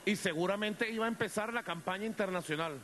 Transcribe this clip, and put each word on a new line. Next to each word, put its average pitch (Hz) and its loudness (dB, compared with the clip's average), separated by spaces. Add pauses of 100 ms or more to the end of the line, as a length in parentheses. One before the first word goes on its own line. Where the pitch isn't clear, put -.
Y 202 4
seguramente 202 0
iba 226 2
a 226 4
empezar 220 0
la 240 0
campaña 185 -2
internacional. 165 0